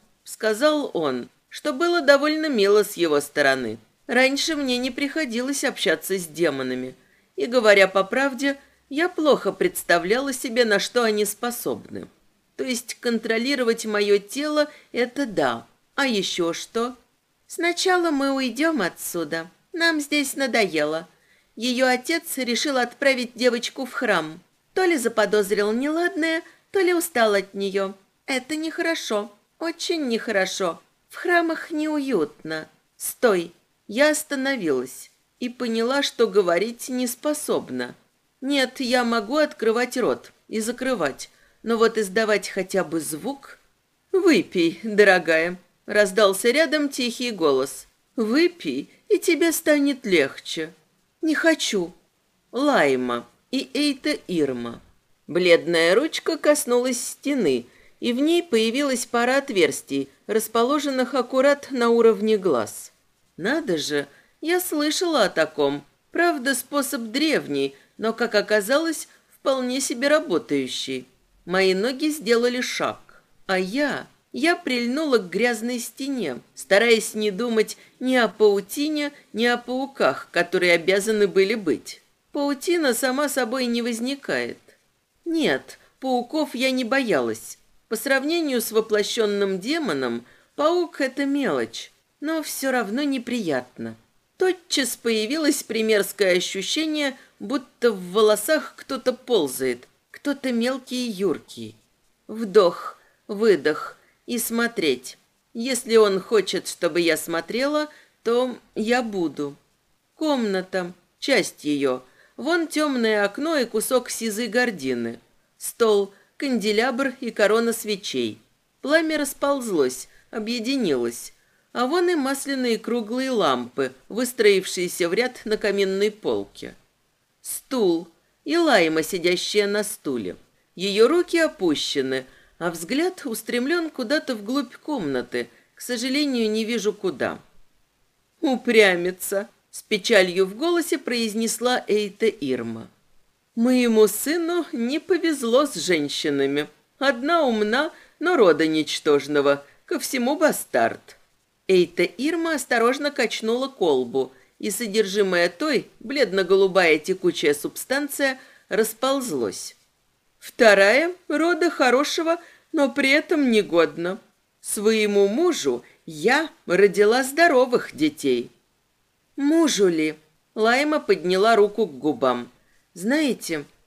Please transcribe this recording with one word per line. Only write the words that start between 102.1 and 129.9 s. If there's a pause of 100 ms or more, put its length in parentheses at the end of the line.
Вдох, (300)
выдох (260)
и
смотреть. (360)
Если
он
хочет,
чтобы
я
смотрела, (340)
то (180)
я
буду. (600)
Комната, (260)
часть
её. (340)
Вон
тёмное
окно
и
кусок
сизой
гардины. (380)
Стол, (240)
канделябр
и
корона
свечей. (420)
Пламя
расползлось, (240)
объединилось. (400)
А
вон
и
масляные
круглые
лампы, (140)
выстроившиеся
в
ряд
на
каминной
полке. (640)
Стул — (380)
и
Лайма,
сидящая
на
стуле. (400)